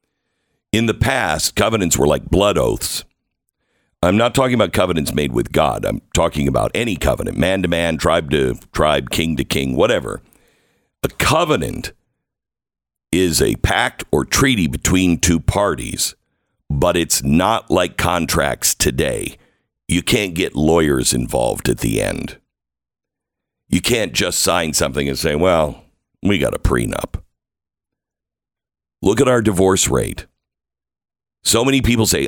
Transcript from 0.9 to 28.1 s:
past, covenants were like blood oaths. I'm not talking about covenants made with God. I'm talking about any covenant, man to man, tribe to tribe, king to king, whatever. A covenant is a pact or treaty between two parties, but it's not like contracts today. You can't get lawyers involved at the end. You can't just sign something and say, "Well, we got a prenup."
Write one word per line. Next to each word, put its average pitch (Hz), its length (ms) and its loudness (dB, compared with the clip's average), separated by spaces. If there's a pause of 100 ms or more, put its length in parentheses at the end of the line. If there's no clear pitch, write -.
past, 104 640 -2
covenants 101 400 0
were 65 100 2
like 73 220 0
blood 92 300 2
oaths. 57 440 -2 (1000)
I'm 92 160 4
not 117 160 2
talking 127 180 2
about 107 220 2
covenants 90 400 0
made 71 180 -2
with 58 200 -2
God. 57 340 0
I'm 50 160 -4 (100)
talking 82 340 0
about 58 280 0
any 107 220 -2
covenant, 65 420 -4
man 95 240 0
to 87 60 0
man, 85 280 0
tribe 80 340 0
to 65 260 0 (160)
tribe, 73 360 0
king 82 280 -2
to 67 80 -2
king, 67 300 -2
whatever. 73 460 0 (840)
A - 60 -2
covenant 147 840 -2 (1160)
is 87 300 0
a 53 160 0
pact - 560 -2
or 69 140 0
treaty 123 400 0
between 87 520 0
two 85 220 0
parties, 71 760 -2 (540)
but 76 260 2
it's 82 300 -2
not 90 460 0
like 90 260 0
contracts 80 760 -2
today. 65 640 -2 (500)
You 85 140 0
can't 104 320 0
get 87 200 -2
lawyers 76 600 2
involved 60 560 -2
at 57 80 -2
the 53 240 -2
end. 50 340 -6 (1400)
You - 80 2
can't 110 320 0
just 90 280 -2
sign 85 320 0
something 71 360 -2
and 65 80 -4
say, 73 200 -2
"Well, 80 480 2 (400)
we 101 140 2
got 58 180 -2
a - 20 -6
prenup." 55 640 -2 (1800)